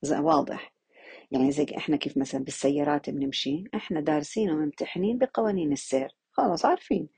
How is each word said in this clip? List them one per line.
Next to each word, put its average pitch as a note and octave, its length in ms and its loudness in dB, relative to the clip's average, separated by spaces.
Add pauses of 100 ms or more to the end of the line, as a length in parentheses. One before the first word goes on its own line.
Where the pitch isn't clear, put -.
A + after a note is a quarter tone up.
ز-، D3 120 -2
واضح. D3 600 0 (580)
يعني C3+ 200 4
زي C#3+ 140 0 (120)
إحنا D3+ 200 0
كيف - 200 -4
مثلًا C3+ 260 -2
بالسيارات C#3+ 680 0
بنمشي، C#3 540 -2 (120)
إحنا E3+ 260 -4
دارسين D#3 500 0
وممتحنين F3 640 -2
بقوانين G3+ 540 0
السير، C3+ 440 -2 (160)
خلاص F#3+ 340 2
عارفين، A#3+ 420 0 (100)